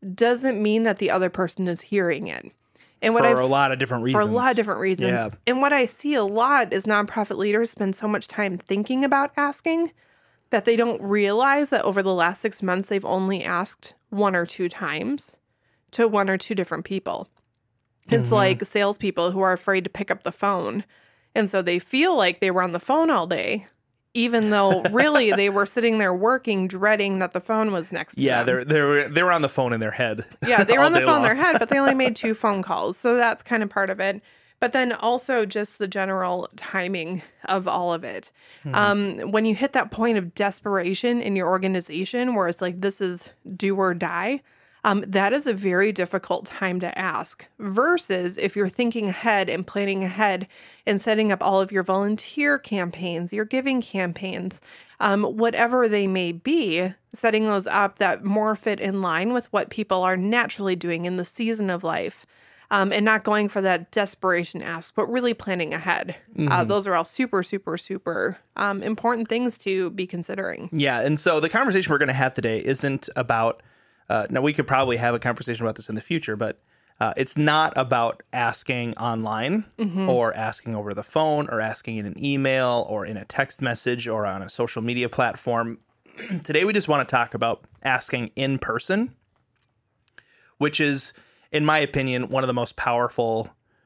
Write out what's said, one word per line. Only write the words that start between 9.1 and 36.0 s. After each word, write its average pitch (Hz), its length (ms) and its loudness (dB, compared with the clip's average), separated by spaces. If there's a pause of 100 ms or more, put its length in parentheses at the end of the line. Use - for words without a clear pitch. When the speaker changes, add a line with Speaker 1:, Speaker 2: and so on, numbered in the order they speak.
Speaker 1:
asking 320 540 -2 (580)
that 226 160 0
they 233 100 4
don't 226 260 0
realize 214 680 2
that 233 160 2
over 196 180 2
the 190 100 2
last 175 280 2
six - 220 -4
months, 185 260 0
they've 196 160 0
only 190 380 0
asked - 500 -6 (160)
one 196 260 0
or 170 100 2
two 175 240 -4
times 185 640 -6 (560)
to 233 160 4
one 202 220 2
or 190 80 2
two 202 180 -6
different 175 300 -4
people. - 420 -6 (800)
It's 233 160 4
Speaker 2:
Mm-hmm. 226 80 2
Speaker 1:
like 196 320 4
salespeople 202 640 0
who 190 100 -2
are 185 120 4
afraid 185 320 0
to - 40 -6
pick - 220 -6
up - 120 -4
the - 80 -4
phone. 185 520 -2 (500)
And 208 160 2
so 190 120 2
they 175 180 0
feel 311 360 2
like 180 260 2
they 190 100 2
were 180 100 2
on 180 120 0
the 175 60 -2
phone 320 300 2
all 196 180 2
day, 180 400 -2 (460)
even 233 380 2
though 196 320 4
Speaker 2:
<laughs> 185 80 2
Speaker 1:
really 262 400 4
they 202 180 2
were 202 160 2
sitting 226 320 2
there 190 160 2
working, 208 540 0
dreading 196 520 0
that 185 120 -2
the 180 80 -4
phone 220 320 0
was 170 220 -4
next 170 220 -8
to 131 60 -4
Speaker 2:
Yeah, 123 220 2
Speaker 1:
them. - 20 0
Speaker 2:
they're, 127 200 0
they 151 160 4
were, 143 280 4
they 156 140 2
were 180 80 4
on 170 100 4
the 139 80 2
phone 127 240 0
in 113 60 -2
their 107 120 -2
head 113 340 -2 (200)
Speaker 1:
Yeah, 226 200 4
they 226 80 4
were 269 60 6
Speaker 2:
<laughs> - 20 8
all 285 60 8
Speaker 1:
on 320 40 6
the 349 80 6
Speaker 2:
day - 60 4
Speaker 1:
phone 311 120 6
in 269 60 4
their 220 120 4
Speaker 2:
long. 285 100 0
Speaker 1:
head, 330 140 4
but 233 100 0
they 277 100 4
only 269 160 4
made 254 200 2
Speaker 2:
<laughs> - 0 -
Speaker 1:
two 220 200 0
phone 202 260 0
calls. 185 360 -2
So 240 180 2
that's 233 260 2
kind 220 220 -2
of 202 60 -4
part 196 200 -2
of 196 120 -4
it. 196 200 -2 (380)
But 247 140 0
then 254 200 2
also 240 520 0
just 208 340 -6
the 208 100 -2
general 185 680 -2